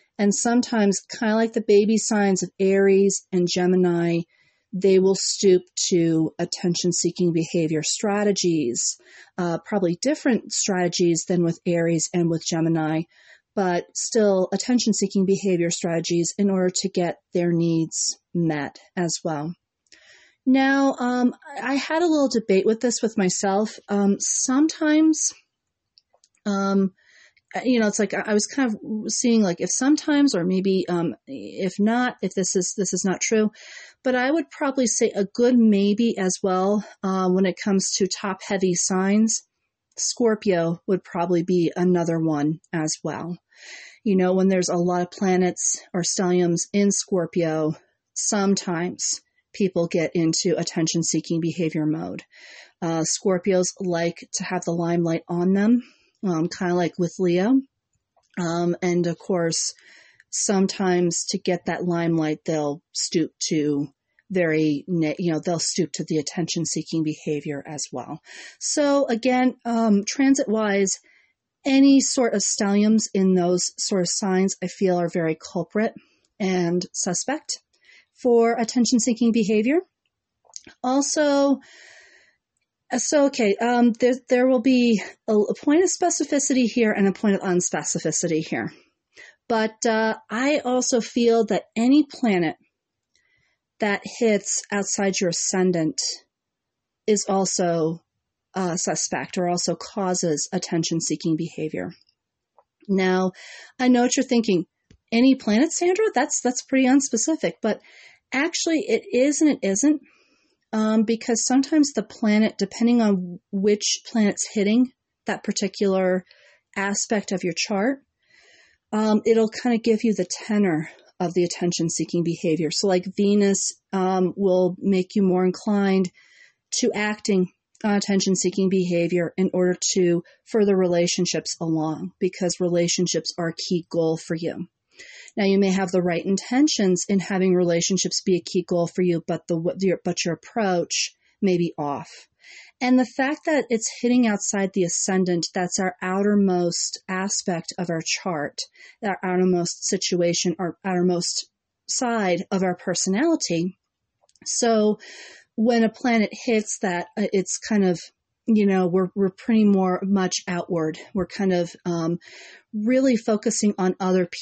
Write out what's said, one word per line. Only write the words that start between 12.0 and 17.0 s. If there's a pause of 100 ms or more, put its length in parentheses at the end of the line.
and
with
Gemini, (520)
but (120)
still
attention-seeking
behavior
strategies
in
order
to
get (160)